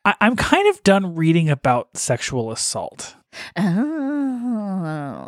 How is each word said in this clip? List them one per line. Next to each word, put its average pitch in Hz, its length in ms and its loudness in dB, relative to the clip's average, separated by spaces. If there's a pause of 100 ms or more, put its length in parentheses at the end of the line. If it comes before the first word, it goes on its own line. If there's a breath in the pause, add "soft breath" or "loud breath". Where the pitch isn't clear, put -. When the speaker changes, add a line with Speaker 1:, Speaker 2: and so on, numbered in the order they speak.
Speaker 1:
I, 202 160 2
I'm 226 160 4
kind - 320 4
of - 160 0
done 196 320 4
reading 165 340 4
about 131 480 0
sexual 120 540 -4
assault. - 640 -8 (440 loud breath)
Speaker 2:
Oh. 214 1700 -2